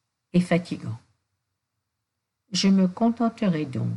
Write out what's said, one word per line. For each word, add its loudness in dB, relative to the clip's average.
et 4
fatigant. -4
Je 0
me 4
contenterai 0
donc -4